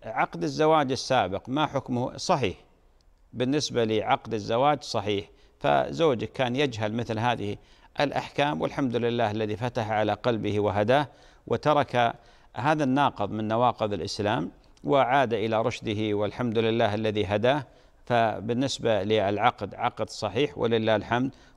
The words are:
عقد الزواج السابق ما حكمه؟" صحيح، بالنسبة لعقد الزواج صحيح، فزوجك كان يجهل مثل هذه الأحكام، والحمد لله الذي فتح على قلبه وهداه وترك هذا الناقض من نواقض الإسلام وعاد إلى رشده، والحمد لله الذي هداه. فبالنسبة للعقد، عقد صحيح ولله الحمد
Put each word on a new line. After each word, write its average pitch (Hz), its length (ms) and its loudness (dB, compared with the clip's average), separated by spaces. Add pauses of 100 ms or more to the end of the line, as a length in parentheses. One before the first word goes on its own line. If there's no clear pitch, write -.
عقد 165 400 -4
الزواج 151 480 2
السابق 110 580 -2
ما 143 160 0
حكمه؟" 127 520 -4
صحيح، 123 400 -2 (760)
بالنسبة 127 500 0
لعقد 110 500 0
الزواج 117 500 0
صحيح، 104 460 -4 (300)
فزوجك 139 720 0
كان 123 240 -2
يجهل 113 380 -2
مثل 113 260 -4
هذه 110 380 -2 (420)
الأحكام، 147 600 -2
والحمد 135 340 -2
لله 117 360 0
الذي 107 240 -4
فتح 113 360 -4
على 107 220 2
قلبه 104 460 0
وهداه 104 480 2 (400)
وترك 120 640 2 (420)
هذا 151 280 0
الناقض 127 480 0
من 107 160 -4
نواقض 113 460 2
الإسلام 101 580 -2 (320)
وعاد 135 500 2
إلى 110 280 0
رشده، 110 520 -2
والحمد 104 440 -2
لله 113 360 2
الذي 107 320 0
هداه. 117 380 2 (420)
فبالنسبة 113 960 0
للعقد، 104 720 0
عقد 113 340 -4
صحيح 113 480 -4
ولله 113 380 2
الحمد 120 360 -2 (260)